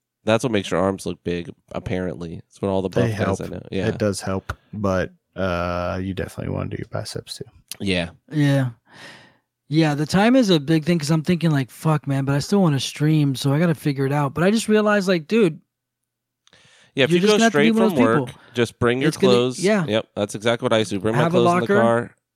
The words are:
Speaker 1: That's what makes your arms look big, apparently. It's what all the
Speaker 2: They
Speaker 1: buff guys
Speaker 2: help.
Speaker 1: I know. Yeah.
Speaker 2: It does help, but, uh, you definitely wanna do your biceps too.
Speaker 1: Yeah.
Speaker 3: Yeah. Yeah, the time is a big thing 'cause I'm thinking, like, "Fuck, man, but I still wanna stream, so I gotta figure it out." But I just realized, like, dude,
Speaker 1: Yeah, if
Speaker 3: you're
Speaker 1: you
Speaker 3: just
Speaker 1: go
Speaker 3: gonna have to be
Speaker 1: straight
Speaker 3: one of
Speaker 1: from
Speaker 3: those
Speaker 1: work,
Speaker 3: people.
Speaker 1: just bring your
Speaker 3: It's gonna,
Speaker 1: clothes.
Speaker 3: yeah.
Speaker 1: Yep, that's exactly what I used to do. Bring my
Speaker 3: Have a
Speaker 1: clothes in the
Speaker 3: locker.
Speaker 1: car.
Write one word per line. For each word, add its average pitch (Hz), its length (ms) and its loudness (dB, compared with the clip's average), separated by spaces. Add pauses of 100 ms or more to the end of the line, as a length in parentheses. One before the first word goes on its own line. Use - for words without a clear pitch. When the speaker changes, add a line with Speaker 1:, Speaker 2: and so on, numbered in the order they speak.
(240)
Speaker 1:
That's 110 200 0
what 131 80 -2
makes 101 200 -2
your 82 80 0
arms 95 260 0
look 87 180 -10
big, 87 280 -6 (200)
apparently. 87 800 -8
It's - 120 -20
what 101 80 -2
all 95 120 0
the 95 80 -2
Speaker 2:
They 107 200 0
Speaker 1:
buff 107 80 -4
guys 101 80 -2 (140)
Speaker 2:
help. - 20 -10
Speaker 1:
I 90 60 -10
know. 90 140 -12 (100)
Yeah. 92 160 -4
Speaker 2:
It 110 100 -2
does 101 240 -2
help, 95 320 -6 (200)
but, 95 380 -2 (240)
uh, 90 680 -4
you 95 120 -6
definitely - 400 -8
wanna - 160 -6
do 98 80 -10
your - 120 -10
biceps - 480 -10
too. - 80 -14 (340)
Speaker 1:
Yeah. 90 300 -2 (220)
Speaker 3:
Yeah. 139 380 2 (960)
Yeah, 151 280 2
the 151 100 -2
time 214 300 4
is 247 140 4
a 170 100 4
big 156 260 0
thing 170 140 2
'cause 143 120 -4
I'm 160 120 0
thinking, 165 280 0
like, 135 200 0
"Fuck, 156 360 -2
man, 139 160 0
but 139 120 0
I 143 40 0
still 202 220 0
wanna 151 180 2
stream, 147 560 0
so 139 160 -2
I 143 80 2
gotta 160 160 2
figure 139 300 -4
it 135 60 -2
out." 143 220 -2
But 156 100 -2
I 196 80 4
just 220 160 0
realized, 208 400 2
like, 175 200 0
dude, 196 320 2 (1300)
Speaker 1:
Yeah, 139 100 2
if 127 60 2
Speaker 3:
you're 170 80 2
Speaker 1:
you 175 40 2
Speaker 3:
just 208 100 4
Speaker 1:
go - 20 6
Speaker 3:
gonna 214 120 4
have 226 80 4
to 151 40 2
be 143 60 4
Speaker 1:
straight 226 120 4
Speaker 3:
one 220 80 2
of 220 80 4
Speaker 1:
from 170 60 -2
Speaker 3:
those 123 60 6 (160)
Speaker 1:
work, 131 80 -2
Speaker 3:
people. - 140 -16 (120)
Speaker 1:
just 120 260 0
bring 123 220 2
your 143 80 2
Speaker 3:
It's 151 80 -2
gonna, 127 160 4
Speaker 1:
clothes. 123 260 2
Speaker 3:
yeah. 190 260 2
Speaker 1:
Yep, 110 300 -2
that's 104 200 -4
exactly 117 300 -2
what 117 80 0
I 110 40 4
used 110 140 0
to 101 40 -4
do. 95 60 -4
Bring 107 140 -2
my 135 80 2
Speaker 3:
Have 165 100 0
a 175 60 4
Speaker 1:
clothes 175 140 4
in - 20 2
the 180 60 0
Speaker 3:
locker. 196 200 2
Speaker 1:
car. 117 340 0 (200)